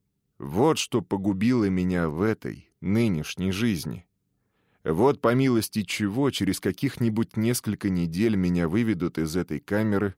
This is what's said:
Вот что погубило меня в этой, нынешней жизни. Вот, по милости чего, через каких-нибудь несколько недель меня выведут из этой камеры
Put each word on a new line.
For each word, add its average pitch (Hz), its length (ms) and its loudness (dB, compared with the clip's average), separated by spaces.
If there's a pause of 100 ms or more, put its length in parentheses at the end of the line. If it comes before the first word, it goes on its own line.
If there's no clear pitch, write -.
(380)
Вот 110 400 2
что - 220 -2
погубило 101 680 0
меня 90 400 2
в 78 140 -2
этой, - 480 -4 (100)
нынешней 92 720 0
жизни. 101 540 -4 (760)
Вот, 104 380 2
по 117 140 4
милости 123 500 2
чего, 110 460 -2
через 95 300 0
каких-нибудь 113 760 -2
несколько 110 520 -2
недель 92 460 0
меня 90 340 2
выведут 92 500 0
из 80 180 -2
этой 78 240 -2
камеры 104 580 0